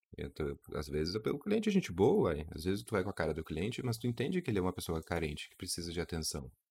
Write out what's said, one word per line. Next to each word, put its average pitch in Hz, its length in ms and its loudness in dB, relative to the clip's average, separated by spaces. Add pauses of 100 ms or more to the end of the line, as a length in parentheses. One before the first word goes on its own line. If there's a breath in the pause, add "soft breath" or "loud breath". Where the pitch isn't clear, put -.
(160)
Eu 73 140 -6
tô, 73 280 -4 (160)
às 71 140 -4
vezes, 76 260 0
o 135 240 0
cliente 214 300 0
é 208 40 6
gente 190 200 2
boa, 107 440 6
hein? 78 140 -4
Às 80 140 -6
vezes 101 200 0
tu - 80 -16
vai 98 120 4
com 101 60 -4
a - 40 -4
cara 82 180 2
do 80 120 -6
cliente, 98 380 -2
mas 120 140 0
tu - 100 -4
entende 139 360 0
que - 80 -2
ele 104 80 2
é 90 40 4
uma 92 100 2
pessoa 80 300 -2
carente, 80 460 -2
que - 80 -20
precisa 85 360 -6
de 87 80 -2
atenção. 78 500 -4 (200)